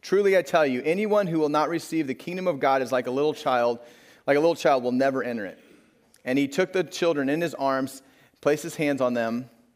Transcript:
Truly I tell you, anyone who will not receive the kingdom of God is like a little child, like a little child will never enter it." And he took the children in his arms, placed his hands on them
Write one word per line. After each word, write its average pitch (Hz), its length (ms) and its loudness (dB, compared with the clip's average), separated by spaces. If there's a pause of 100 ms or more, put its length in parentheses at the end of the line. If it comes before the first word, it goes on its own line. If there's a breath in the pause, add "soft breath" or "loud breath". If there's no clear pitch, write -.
Truly 196 360 4
I 175 40 2
tell 160 220 4
you, 127 200 0
anyone 202 420 2
who 160 140 0
will 151 80 2
not 151 200 2
receive 160 380 -4
the 131 80 -4
kingdom 180 320 -6
of 151 140 -2
God 135 200 2
is 123 120 -4
like 127 160 -2
a - 20 -4
little 143 240 0
child, 120 460 0 (440 loud breath)
like 143 120 -2
a 143 40 2
little 165 140 2
child 139 300 2
will 123 80 0
never 131 320 0
enter 117 200 -6
it." 90 140 -12 (640 soft breath)
And 127 140 0
he 143 80 2
took 185 260 -2
the 185 120 0
children 147 440 0
in 151 120 0
his 165 140 -4
arms, 135 480 -2 (380 soft breath)
placed 147 220 2
his 160 140 -10
hands 147 240 0
on 123 140 0
them 120 360 -4 (240)